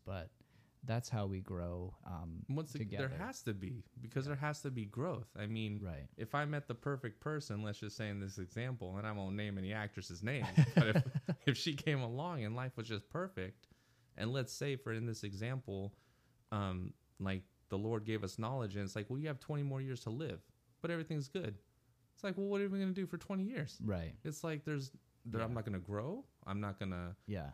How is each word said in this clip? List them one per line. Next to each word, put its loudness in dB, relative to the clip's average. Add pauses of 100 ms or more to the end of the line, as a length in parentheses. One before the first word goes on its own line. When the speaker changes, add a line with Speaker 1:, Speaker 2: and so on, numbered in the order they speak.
Speaker 1:
but -6 (560)
that's 0
how 2
we 0
grow, -2 (100)
um, -6
Speaker 2:
Once -2
ag-, -2
there 0
Speaker 1:
together. -2
Speaker 2:
has -6
to 2
be, -4 (180)
because -2
Speaker 1:
Yeah. -2
Speaker 2:
there -2
has 0
to -2
be -2
growth. -2
I -2
mean, 0
Speaker 1:
Right. -4 (100)
Speaker 2:
if -2
I 4
met 0
the -2
perfect -2
person, 0
let's -2
just -6
say 0
in -2
this -4
example, -2
and 0
I 0
won't 0
name 0
any 0
actresses' -4
names, 2
Speaker 1:
<laughs> 8
Speaker 2:
but 10
if, 8 (440)
if 8
she 0
came 2
along -2
and 0
life -4
was -4
just -2
perfect, -4 (500)
and 0
let's 0
say 0
for -2
in 0
this -2
example, -2 (580)
um, 2 (260)
like, 0 (260)
the 2
Lord 2
gave 0
us -4
knowledge, 0
and 0
it's -4
like, -2
"Well, 0
you 0
have -2
twenty 0
more 0
years -2
to -2
live, -2 (420)
but 0
everything's 0
good." -2 (560)
It's -12
like, 0
"Well, 2
what 4
are 4
we 2
gonna 4
do 2
for -4
twenty 0
years?" -2
Speaker 1:
Right. 2 (100)
Speaker 2:
It's -4
like, 0
there's, 0 (340)
there, 0
I'm 2
Speaker 1:
Yeah. 0
Speaker 2:
not 0
gonna 0
grow. -2 (220)
I'm 0
not -2
gonna, -2
Speaker 1:
Yeah. -2